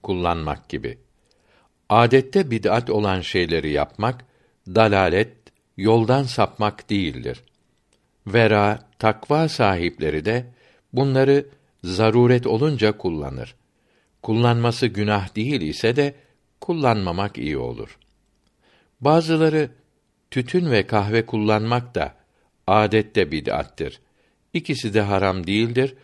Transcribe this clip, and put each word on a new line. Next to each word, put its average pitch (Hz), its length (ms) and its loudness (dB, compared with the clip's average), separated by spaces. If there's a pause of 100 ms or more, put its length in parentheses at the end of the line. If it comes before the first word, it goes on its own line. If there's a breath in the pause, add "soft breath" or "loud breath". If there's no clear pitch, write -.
kullanmak 85 680 -4
gibi. 65 300 -10 (880)
Adette 127 640 2
bid'at 113 400 -2
olan 101 300 -2
şeyleri 82 520 -2
yapmak, 104 520 -4 (440)
dalalet, 101 640 2 (440)
yoldan 113 460 2
sapmak 107 680 -4
değildir. 62 520 -4 (840)
Vera, 107 600 2 (100)
takva 147 500 0
sahipleri 85 760 -2
de 120 220 -2 (460 soft breath)
bunları 139 540 2 (380 soft breath)
zaruret 120 600 4
olunca 110 520 0
kullanır. 69 560 -8 (680)
Kullanması 117 640 0
günah 101 500 -2
değil 120 240 -2
ise 90 360 -2
de 143 180 0 (460 soft breath)
kullanmamak 104 800 -2
iyi 69 200 -4
olur." 60 400 -10 (1000)
Bazıları, 156 720 2 (600)
"Tütün 156 400 -2
ve 104 160 2
kahve 107 400 0
kullanmak 110 680 -2
da 78 200 -4 (520)
adette 104 640 0
bid'attir. - 680 -6 (520)
İkisi 127 420 -6
de 107 60 2
haram 95 460 0
değildir 117 580 -2